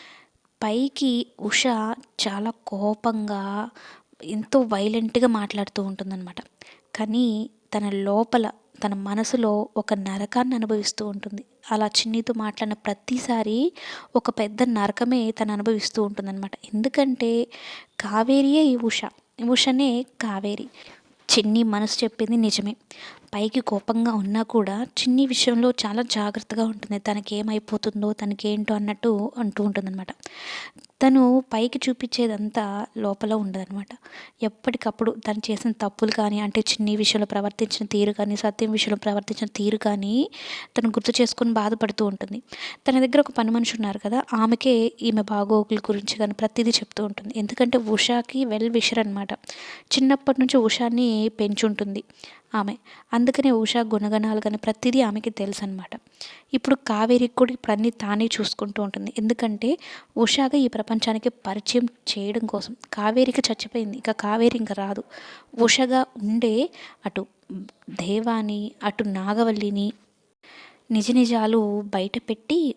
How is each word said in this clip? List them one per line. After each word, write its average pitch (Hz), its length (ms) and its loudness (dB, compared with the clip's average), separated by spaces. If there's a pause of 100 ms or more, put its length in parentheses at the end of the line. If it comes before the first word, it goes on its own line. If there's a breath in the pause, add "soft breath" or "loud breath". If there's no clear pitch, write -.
(600 loud breath)
పైకి 240 640 0 (140)
ఉష - 240 -2 (560)
చాలా 208 320 -4 (160)
కోపంగా, 208 760 -2 (800 loud breath)
ఎంతో 214 360 0
వైలెంట్గా 220 680 2
మాట్లాడుతూ 202 560 -2
ఉంటుందన్నమాట. 190 580 -8 (540 loud breath)
కానీ 220 540 0 (240)
తన 208 160 -2
లోపల, 208 640 2 (320)
తన 202 100 0
మనసులో 208 840 0
ఒక 214 160 -2
నరకాన్ని 202 640 -2
అనుభవిస్తూ 214 520 -2
ఉంటుంది. 202 380 -10 (260)
అలా 214 160 2
చిన్నితో 226 500 -2
మాట్లాడిన 214 360 -4
ప్రతిసారి 226 1000 -2 (420 loud breath)
ఒక - 140 2
పెద్ద 214 340 0
నరకమే 226 680 2
తను 214 220 -2
అనుభవిస్తూ 208 500 0
ఉంటుందన్నమాట. 196 480 -6 (220)
ఎందుకంటే 247 580 0 (680 loud breath)
కావేరియే 269 640 4
ఈ 269 120 4
ఉష, 233 260 -2 (480)
ఉషనే 254 560 2 (160)
కావేరి. 202 460 -4 (640 loud breath)
చిన్ని 220 340 4
మనసు 214 400 0
చెప్పింది 226 340 0
నిజమే. 208 380 0 (580 loud breath)
పైకి 214 260 -2
కోపంగా 226 540 0
ఉన్నా 208 300 0
కూడా 214 400 0
చిన్ని 254 420 2
విషయంలో 240 460 2
చాలా 226 300 -2
జాగ్రత్తగా 214 640 -2
ఉంటుంది. 208 360 -4
తనకేమైపోతుందో, 208 1120 -2
తనకేంటో 208 600 -2
అన్నట్టు 208 640 0
అంటూ 214 260 -2
ఉంటుందన్నమాట. 190 480 -4 (920 loud breath)
తను 262 420 6 (100)
పైకి 233 260 0 (100)
చూపించేదంతా 214 960 -2 (120)
లోపల 208 360 -2
ఉండదన్నమాట. 196 540 -6 (560 loud breath)
ఎప్పటికప్పుడు 226 680 -2 (160)
తను 214 140 -2 (100)
చేసిన 214 200 -2
తప్పులు 214 400 -2
కానీ, 208 280 0
అంటే 208 220 0
చిన్ని 208 340 0
విషయంలో 208 300 2
ప్రవర్తించిన 208 600 -4
తీరు 208 260 2
కానీ, 208 240 -2
సత్యం 214 360 -2
విషయంలో 208 260 0
ప్రవర్తించిన 208 580 -4
తీరు 214 220 0
కానీ 208 520 0 (480 loud breath)
తను 233 120 2
గుర్తు 226 320 0
చేసుకొని 233 320 2
బాధపడుతూ 214 520 0
ఉంటుంది. 202 340 -4 (480 loud breath)
తన 262 120 4
దగ్గర 262 200 6
ఒక 285 120 4
పని 226 200 0
మనిషి 233 240 0
ఉన్నారు 208 240 -4
కదా, 226 220 -2 (120)
ఆమెకే 226 580 4 (100)
ఈమె 220 200 2
బాగోగుల 208 560 2
గురించి 202 380 -2
కానీ 208 180 -2
ప్రతిదీ 220 360 0
చెప్తూ 214 360 -2
ఉంటుంది. 202 320 -10
ఎందుకంటే 240 400 2
ఉషాకి 240 680 0
వెల్ 226 240 0
విషర్ 233 300 2
అనమాట. 202 340 -2 (580 loud breath)
చిన్నప్పటి 269 500 4
నుంచి 254 160 4
ఉషాని 233 720 2
పెంచుంటుంది 208 720 -2 (520 loud breath)
ఆమె, 208 180 0 (400 loud breath)
అందుకనే 254 380 4
ఉషా 226 300 2
గుణగణాలు 214 580 0
కానీ 214 180 -4
ప్రతిదీ 247 440 2
ఆమెకి 214 280 0
తెలుసు 202 340 -6
అనమాట. 190 300 -8 (600 loud breath)
ఇప్పుడు 262 220 4 (120)
కావేరికి 233 480 4
కూడా 254 180 2
ఇప్పుడు - 180 -4
అన్నీ 214 180 2
తానే 214 360 -2
చూసుకుంటూ 208 580 -4
ఉంటుంది. 202 340 -6
ఎందుకంటే 226 600 0 (400 loud breath)
ఉషాగా 254 400 4
ఈ 262 100 4
ప్రపంచానికి 220 640 0
పరిచయం 233 580 -2 (200)
చేయడం 208 380 -4
కోసం. 208 300 -6 (180)
కావేరికి 247 480 4
చచ్చిపోయింది, 220 560 -4
ఇక 220 140 -4
కావేరి 226 460 2
ఇంకా 208 200 -4
రాదు. 196 260 -6 (580 loud breath)
ఉషగా 254 400 4 (220)
ఉండే 226 460 0 (360 loud breath)
అటు 196 200 -6 (640)
దేవాని, 208 800 -4 (120)
అటు 208 200 0
నాగవల్లిని 208 840 0 (1040 loud breath)
నిజ 220 200 2
నిజాలు 220 720 4
బయట 202 360 -4
పెట్టి 285 600 -2